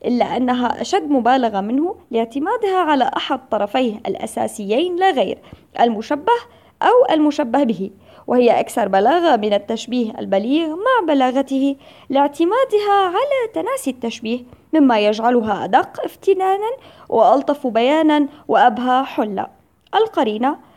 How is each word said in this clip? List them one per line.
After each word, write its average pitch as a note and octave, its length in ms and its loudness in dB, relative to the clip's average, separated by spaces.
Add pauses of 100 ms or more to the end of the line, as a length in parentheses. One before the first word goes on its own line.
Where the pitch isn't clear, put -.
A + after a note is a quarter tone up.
إلا A#3+ 320 0
أنها B3 440 -2
أشد D#4+ 300 -4
مبالغة A#3+ 500 2
منه C4+ 360 -2 (140)
لاعتمادها E4+ 680 -2
على D4+ 380 0
أحد - 320 -6
طرفيه G#3+ 580 -2
الأساسيين A3 880 -4
لا F#4+ 140 2
غير، A#3 280 -2 (420)
المشبه A3+ 520 0 (500)
أو A#4+ 320 4
المشبه D4 500 0
به، G3 260 -4 (360)
وهي A#3+ 340 4
أكثر - 280 -4
بلاغة B3+ 480 4
من G#3 160 -2
التشبيه A3+ 640 -4
البليغ A3 500 -2
مع G4+ 400 0
بلاغته C4+ 680 0 (340)
لاعتمادها G4+ 960 0
على A#4 480 -2
تناسي G#4 360 -4
التشبيه، A#3 500 -6 (320)
مما C4+ 260 4
يجعلها G#3+ 640 0
أدق C#4 400 0
افتنانا G4 680 -2 (380)
وألطف C4 580 2
بيانا D4 600 2 (200)
وأبهى B3 560 2
حلة. G#3+ 420 -6 (480)
القرينة، C#4 640 0 (180)